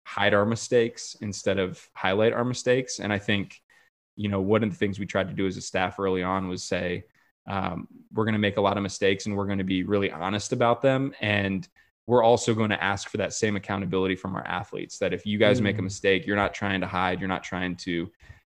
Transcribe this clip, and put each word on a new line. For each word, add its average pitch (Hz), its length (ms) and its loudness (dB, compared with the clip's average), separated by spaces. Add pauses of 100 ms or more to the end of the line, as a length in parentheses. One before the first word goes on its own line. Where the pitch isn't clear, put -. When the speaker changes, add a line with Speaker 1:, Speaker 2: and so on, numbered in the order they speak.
Speaker 1:
hide 101 300 2
our 101 120 6
mistakes 117 720 0
instead 98 400 -2
of 90 340 -4
highlight 104 380 2
our 120 140 -2
mistakes. 123 540 0
And 101 120 -2
I 101 80 0
think, 101 420 -2 (540)
you 104 140 -4
know, 98 100 0
one 107 240 2
of 107 60 0
the 85 60 -6
things 101 240 -2
we 98 60 -6
tried 95 220 -2
to 95 60 -10
do 98 140 -2
as 92 100 -4
a 98 40 -10
staff 92 380 -2
early 92 240 0
on 95 240 -2
was 92 160 -6
say, 90 400 -4 (420)
um, 95 440 -4 (240)
"We're 107 100 0
gonna 107 160 0
make 101 160 2
a 107 60 2
lot 101 160 4
of 101 60 0
mistakes, 98 420 0
and 104 100 -2
we're 98 120 -2
gonna 98 180 -2
be 92 180 0
really 98 260 2
honest 98 440 -4
about 120 280 4
them. 135 380 2
And 98 480 0 (380)
we're 117 180 6
also 117 300 6
gonna 107 260 0
ask 95 300 -2
for - 80 -6
that 92 160 -2
same 104 240 0
accountability 95 580 0
from 95 180 -8
our - 140 -6
athletes, - 520 -8
that 90 140 0
if 87 120 -8
you 104 120 -2
guys 104 220 6
make 101 180 2
a 95 40 -4
Speaker 2:
Mm. 90 40 -4
Speaker 1:
mistake, 95 400 0
you're 101 120 0
not 101 160 2
trying 98 260 -2
to 90 80 -2
hide, 92 320 0
you're 95 80 -4
not 92 160 -2
trying 90 320 -4
to, 87 340 -4 (380)